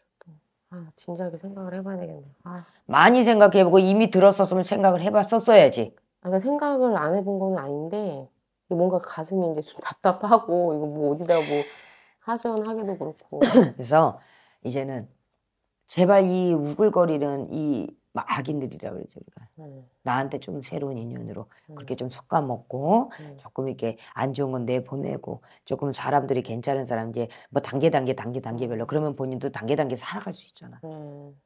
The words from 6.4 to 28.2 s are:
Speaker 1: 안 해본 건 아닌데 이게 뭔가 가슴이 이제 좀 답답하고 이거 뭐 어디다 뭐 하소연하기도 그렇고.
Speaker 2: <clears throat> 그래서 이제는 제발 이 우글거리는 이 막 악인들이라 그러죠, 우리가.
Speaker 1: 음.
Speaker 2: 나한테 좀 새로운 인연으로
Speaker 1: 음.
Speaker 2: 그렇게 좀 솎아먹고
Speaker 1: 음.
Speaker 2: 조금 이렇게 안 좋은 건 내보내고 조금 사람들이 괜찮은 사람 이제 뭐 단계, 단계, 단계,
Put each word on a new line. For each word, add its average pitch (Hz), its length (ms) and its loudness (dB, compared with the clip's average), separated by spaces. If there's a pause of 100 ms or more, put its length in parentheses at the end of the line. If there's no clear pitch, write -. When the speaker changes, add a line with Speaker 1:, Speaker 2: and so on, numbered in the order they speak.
Speaker 1:
안 156 180 0
해본 196 260 -2
건 190 180 -2
아닌데 151 680 -6 (380)
이게 139 80 -4
뭔가 180 240 2
가슴이 170 540 -4
이제 151 80 -6
좀 - 200 -12
답답하고 185 960 0
이거 151 120 -4
뭐 147 260 -2
어디다 170 220 0
뭐 147 280 0 (580)
하소연하기도 220 800 -6
그렇고. 147 420 -8
Speaker 2:
<clears throat> 220 360 4
그래서 135 420 4 (440)
이제는 131 460 -8 (800)
제발 190 380 4
이 180 280 2
우글거리는 147 1000 0
이 143 360 -4 (260)
막 - 140 -8
악인들이라 135 600 -6
그러죠, - 300 -14
우리가. - 280 -20 (120)
Speaker 1:
음. 135 260 -20 (160)
Speaker 2:
나한테 135 360 -4
좀 151 240 -12
새로운 139 360 -10
인연으로 113 480 -12 (240)
Speaker 1:
음. 151 60 -20
Speaker 2:
그렇게 127 200 -10
좀 127 140 -10
솎아먹고 147 1000 -2 (100)
Speaker 1:
음. 147 180 -20
Speaker 2:
조금 135 300 -10
이렇게 113 280 -6 (160)
안 127 220 -4
좋은 135 180 -6
건 123 140 -6
내보내고 131 720 -8 (240)
조금 135 300 -6
사람들이 135 480 -2
괜찮은 127 420 -6
사람 113 240 -6
이제 117 200 -6 (200)
뭐 - 140 -4
단계, 135 260 0
단계, 131 260 0
단계, 123 280 -8